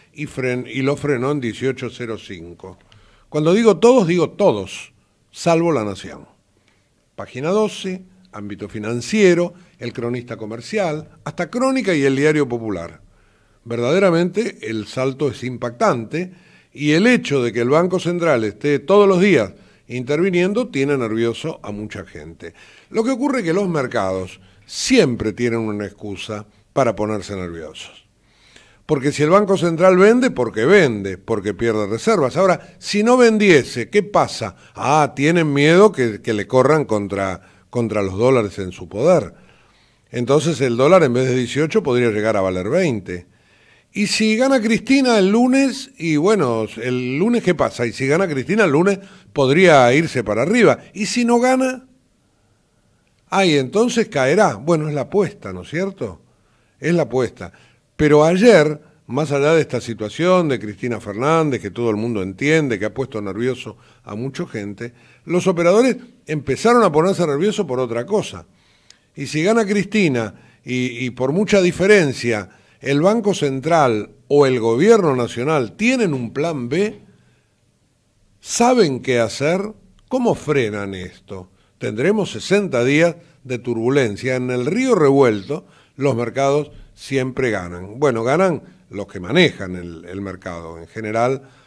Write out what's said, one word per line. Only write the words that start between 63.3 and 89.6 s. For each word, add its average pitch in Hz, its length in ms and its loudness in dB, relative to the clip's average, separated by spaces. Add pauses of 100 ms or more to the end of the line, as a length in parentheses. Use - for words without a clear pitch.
a 101 100 -14
mucha 131 320 -8
gente, 107 460 -10 (320)
los 175 220 -2
operadores 190 500 2 (280)
empezaron 156 580 0
a 175 80 2
ponerse 170 360 2
nerviosos 180 380 -2
por 127 160 -4
otra 117 240 -4
cosa. 170 400 -4 (680)
Y 143 120 -12
si 151 180 -4
gana 220 220 2
Cristina, 185 720 0 (280)
y, 127 420 -6
y 123 40 -4
por 131 240 -4
mucha 196 280 2
diferencia, 151 880 2 (300)
el 143 220 0
Banco 202 320 2
Central 135 800 0 (180)
o 143 160 6
el 127 160 2
Gobierno 147 560 4
Nacional 123 580 -2
tienen 226 380 0
un 120 180 -6
plan 139 380 -4
B, 190 320 -4 (1400)
saben 220 640 0
qué 123 180 0
hacer, 170 540 -2 (340)
¿cómo 240 260 0
frenan 104 600 -4
esto? 92 560 -14 (300)
Tendremos 143 520 -2
sesenta 135 520 -2
días 160 320 2 (280)
de 123 160 -8
turbulencia. 120 760 -2
En 127 140 -4
el 123 160 -2
río 240 300 0
revuelto, 135 720 2 (280)
los 131 200 -2
mercados 135 560 -2 (240)
siempre 131 560 -4
ganan. 92 480 -8
Bueno, 120 240 0
ganan 156 400 0 (260)
los 98 160 -10
que - 140 -16
manejan 98 560 0